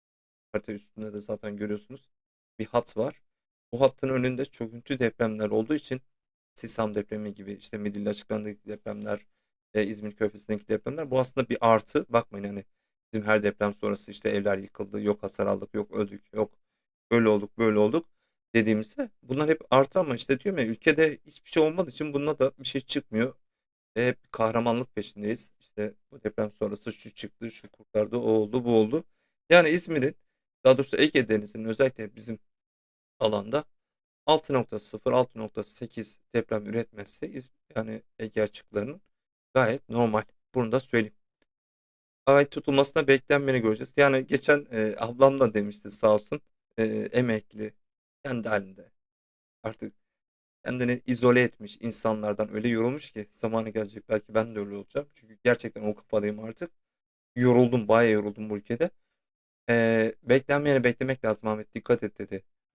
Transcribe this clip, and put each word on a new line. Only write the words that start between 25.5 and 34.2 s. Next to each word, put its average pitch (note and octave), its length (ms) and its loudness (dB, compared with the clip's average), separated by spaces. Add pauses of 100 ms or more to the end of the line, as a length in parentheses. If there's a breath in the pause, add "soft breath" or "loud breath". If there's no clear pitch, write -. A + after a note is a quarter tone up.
İşte G#2 340 -8 (160)
bu - 120 -20
deprem G#2+ 300 -4
sonrası G#2 400 -6
şu - 220 -18
çıktı, - 360 -14
şu - 200 -20
kurtardı, G#2+ 460 -2
o A#2+ 40 -2
oldu, A2+ 440 2
bu A#2+ 80 2
oldu. A2+ 320 4 (460)
Yani E3+ 180 8
İzmir'in, D#3+ 480 -2 (480)
daha C3 140 8
doğrusu - 180 -2
Ege C#3+ 320 4
Denizi'nin A2 360 -2
özellikle A2 520 -2
bizim A2 220 -12 (800)
alanda G#2+ 440 0 (600)